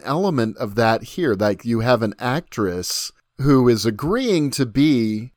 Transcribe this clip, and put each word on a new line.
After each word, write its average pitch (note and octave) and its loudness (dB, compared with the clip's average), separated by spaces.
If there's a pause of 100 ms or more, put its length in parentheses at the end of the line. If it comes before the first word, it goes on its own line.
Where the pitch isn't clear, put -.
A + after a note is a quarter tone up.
element C#3 -2
of G#2 -6
that A2+ 2
here. D#3 -2
Like, G2+ 0
you A#2 -2
have A#2 2
an G#2+ -2
actress A2 -4 (260)
who C3+ 4
is A2+ 4
agreeing D#3+ 0
to C3 -2
be A#2 0